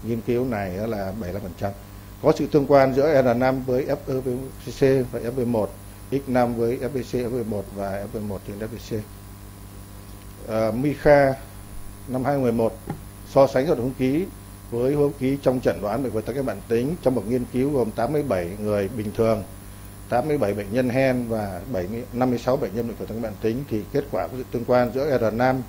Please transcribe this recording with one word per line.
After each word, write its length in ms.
Nghiên 180
cứu 240
này 320
á 100
là 180
bảy 140
mươi 140
lăm 80
phần 180
trăm. 120
Có 140
sự 100
tương 200
quan 260
giữa 280
R 160
năm 260
với 220
F 360
V 80
C 160
và 80
F 120
V 160
một, 240
X 160
năm 280
với 220
F 120
V 80
C, 160
F 160
V 200
một 160
và 380
F 60
V 40
một 240
trên 120
F 80
V 80
C. 40
Ờ, 240
Mikha 640
năm 160
hai 100
nghìn 100
mười 80
một 220
so 140
sánh 180
dao 100
động 80
không 140
khí 280
với 220
hô 100
hấp 160
khí 240
trong 160
chẩn 220
đoán 220
bệnh 80
phổi 100
tắc 140
nghẽn 100
mãn 120
tính 340
trong 140
một 120
nghiên 260
cứu 180
gồm 200
tám 220
mươi 100
bảy 260
người 280
bình 280
thường, 280
tám 180
mươi 100
bảy 160
bệnh 200
nhân 160
hen 380
và 340
bảy 160
mươi, 160
năm 160
mươi 100
sáu 180
bệnh 180
nhân 120
bệnh 100
phổi 100
tắc 80
nghẽn 80
mãn 180
tính, 280
thì 140
kết 180
quả 160
của 100
sự 140
tương 140
quan 280
giữa 240
R 160
năm 360